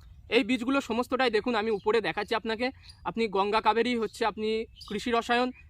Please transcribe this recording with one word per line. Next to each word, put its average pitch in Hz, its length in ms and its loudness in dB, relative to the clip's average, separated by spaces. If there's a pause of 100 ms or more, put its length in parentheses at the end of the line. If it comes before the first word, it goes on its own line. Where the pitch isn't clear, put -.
(280)
এই 247 160 4
বীজগুলো 247 360 0
সমস্তটাই 247 500 0
দেখুন, 214 240 0
আমি 220 160 0
উপরে 214 300 0
দেখাচ্ছি 202 340 -2
আপনাকে। 233 360 -2 (340)
আপনি 226 240 -2
গঙ্গা 202 320 2
কাবেরী 226 360 2
হচ্ছে, 226 300 -2
আপনি 220 400 -2 (220)
কৃষি 226 240 -4
রসায়ন, 240 380 2 (200)